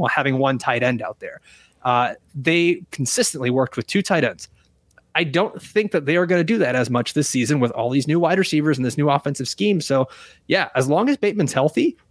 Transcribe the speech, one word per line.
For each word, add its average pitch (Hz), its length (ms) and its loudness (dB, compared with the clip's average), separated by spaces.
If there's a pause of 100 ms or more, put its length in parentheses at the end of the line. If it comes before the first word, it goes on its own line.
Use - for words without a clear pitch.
(100)
having 135 260 0
one 135 220 0
tight 120 240 -2
end 123 180 0
out 107 200 -10
there. 73 200 -14 (420)
Uh, 123 300 0 (220)
they 170 560 0
consistently 135 580 -2
worked 127 300 0
with - 80 -4
two 202 160 0
tight 165 220 0
ends. - 260 -4 (640)
I 170 100 0
don't 170 380 -2
think 214 300 -2
that 156 120 0
they 160 140 2
are 180 80 2
gonna 170 180 2
do 214 140 0
that 127 160 0
as 123 160 0
much 120 240 -2
this 147 160 0
season 127 300 0
with 120 100 2
all 117 180 -4
these 131 180 0
new 160 140 2
wide 170 180 2
receivers 151 380 2
and 127 80 -2
this 123 140 -4
new 147 100 2
offensive 139 400 -2
scheme. 202 320 0
So, 135 260 0 (420)
yeah, 175 260 0
as 131 120 2
long 180 220 2
as 285 80 2
Bateman's 202 380 0
healthy, 196 420 2 (140)